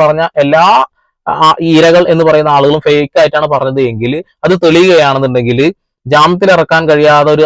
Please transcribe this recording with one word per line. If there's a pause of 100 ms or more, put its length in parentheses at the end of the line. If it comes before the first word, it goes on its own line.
പറഞ്ഞ (160)
എല്ലാ, (640)
ആ,
ഈ (100)
ഇരകൾ (100)
എന്ന്
പറയുന്ന
ആളുകളും
ഫേക്ക്
ആയിട്ടാണ്
പറഞ്ഞത് (100)
എങ്കിൽ (220)
അത് (100)
തെളിയുകയാണെന്നുണ്ടെങ്കിൽ (400)
ജാമ്യത്തിൽ
ഇറക്കാൻ
കഴിയാതെ
ഒരു